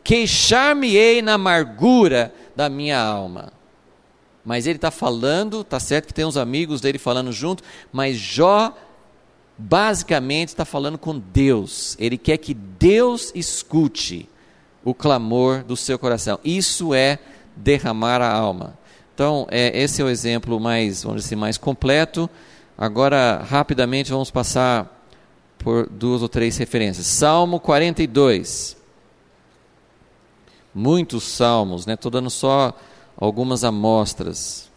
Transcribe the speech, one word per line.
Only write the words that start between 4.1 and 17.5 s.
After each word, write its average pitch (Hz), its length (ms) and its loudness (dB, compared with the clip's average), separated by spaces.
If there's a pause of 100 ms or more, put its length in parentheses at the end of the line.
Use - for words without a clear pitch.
Mas 120 200 -4
ele 156 140 -2
tá 165 100 -2
falando, 165 760 -2
tá 131 160 -6
certo 151 260 -2
que - 60 -14
tem 156 100 -4
uns 156 140 -4
amigos 139 420 -4
dele 139 180 -2
falando 127 360 -2
junto, 160 280 -6 (300)
mas 135 240 -2
Jó 180 580 2 (840)
basicamente 160 1000 0
tá 165 80 -4
falando 147 340 -4
com 156 220 -8
Deus. 110 800 0
Ele 120 180 -2
quer 156 200 0
que 156 160 -8
Deus 175 840 2
escute - 920 -2 (560)
o 123 80 -2
clamor 127 720 0
do 120 100 -6
seu 127 240 -4
coração. 110 460 -2
Isso 165 480 -2
é 135 260 2 (380)